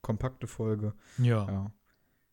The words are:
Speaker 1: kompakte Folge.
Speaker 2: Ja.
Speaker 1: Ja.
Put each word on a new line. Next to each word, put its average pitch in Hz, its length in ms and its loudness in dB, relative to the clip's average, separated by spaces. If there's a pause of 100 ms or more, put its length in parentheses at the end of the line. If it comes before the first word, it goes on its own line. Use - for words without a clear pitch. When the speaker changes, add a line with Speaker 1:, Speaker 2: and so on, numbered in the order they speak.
Speaker 1:
kompakte 123 460 -4
Folge. 107 460 -2 (260)
Speaker 2:
Ja. 117 280 4
Speaker 1:
Ja. 98 240 -2 (600)